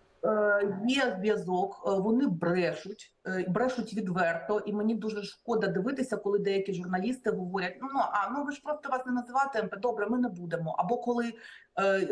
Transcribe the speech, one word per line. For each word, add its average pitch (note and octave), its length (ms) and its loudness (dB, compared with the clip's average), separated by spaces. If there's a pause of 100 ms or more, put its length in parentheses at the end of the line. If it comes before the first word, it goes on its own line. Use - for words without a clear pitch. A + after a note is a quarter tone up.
(280)
Е, G3+ 600 2
є C4 320 2
зв'язок, F#3 680 0
е, G3 40 2
вони A3 360 4
брешуть, F3 880 0 (120)
е, F#3 200 -2
брешуть A3+ 460 0
відверто, F#3 680 0
і G#3 140 -4
мені G#3+ 220 2
дуже G#3 280 -4
шкода G3 440 -2
дивитися, G#3 500 0
коли G3+ 220 0
деякі G3 340 0
журналісти F#3 580 -2
говорять: F#3 500 -2
«Ну, C4 120 -8
ну, C4+ 60 0
а, G3+ 300 2
ну, C#4+ 140 -2
ви C#4+ 80 -6
ж C#4+ 100 -10
просто D4+ 280 -6
вас B3+ 160 -2
не B3+ 60 -4
називаєте B3 480 0
М F#3+ 100 -2
П, G3+ 80 -10
добре, G#3+ 320 0
ми B3 80 2
не B3 120 2
будемо». E3 480 -4
Або F3+ 200 2
коли, A#3+ 360 0 (460)
е, G3 320 4